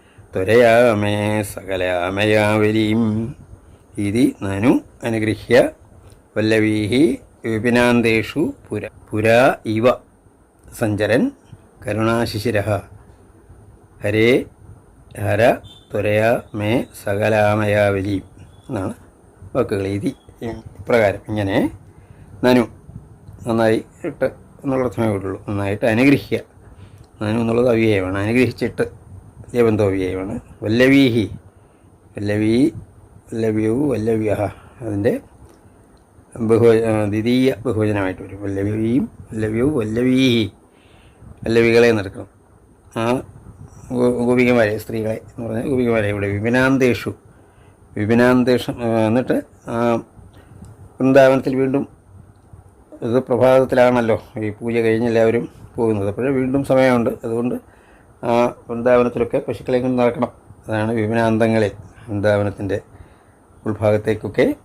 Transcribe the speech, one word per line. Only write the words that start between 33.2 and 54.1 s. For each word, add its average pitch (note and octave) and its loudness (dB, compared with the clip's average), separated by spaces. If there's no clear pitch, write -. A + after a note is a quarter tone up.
വല്ലവ്യൗ, A2 -2
വല്ലവ്യഹ, G#2+ -2
അതിൻ്റെ G#2 -2
ബഹു-, A2+ 6
ആ, - 0
ദ്വിതീയ B2 0
ബഹുവചനമായിട്ട് G2+ -2
വരും. G2 -16
വല്ലവീം, G#2+ -2
വല്ലവ്യൗ, A2 -2
വല്ലവീഹി, A#2+ 0
വല്ലവികളെ A#2 4
എന്നെടുക്കണം. G2 -8
ആ A2+ -2
ഗോ-, B2 0
ഗോപികമാരെ, B2 2
സ്ത്രീകളെ A2 -6
എന്ന് - -14
പറഞ്ഞാൽ A2+ -6
ഗോപികമാരെ. A#2 0
ഇവിടെ G2+ -4
വിപിനാന്തേഷു, B2 0
വിപിനാന്തേഷം, B2 2
ആ, A#2 -4
എന്നിട്ട് A#2+ 0
ആ A#2 -4
വൃന്ദാവനത്തിൽ C3 4
വീണ്ടും, C3+ -2
ഇത് A#2 0
പ്രഭാതത്തിലാണല്ലോ B2 4